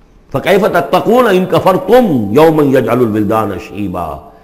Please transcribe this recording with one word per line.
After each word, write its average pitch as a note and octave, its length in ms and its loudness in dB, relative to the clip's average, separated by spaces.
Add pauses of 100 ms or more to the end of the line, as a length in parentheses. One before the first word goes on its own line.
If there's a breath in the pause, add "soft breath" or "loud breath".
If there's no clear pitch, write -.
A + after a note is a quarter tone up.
(340)
फ़कैफ़ F#3+ 320 0
तत्तक़ून F#3+ 640 0
इन F#3 180 2
कफ़रतुम E3+ 840 0
यौमन D3+ 440 4
यजअलुल A#2+ 320 0
विल्दान G#2 520 -2
शीबा, F2 720 -10 (100)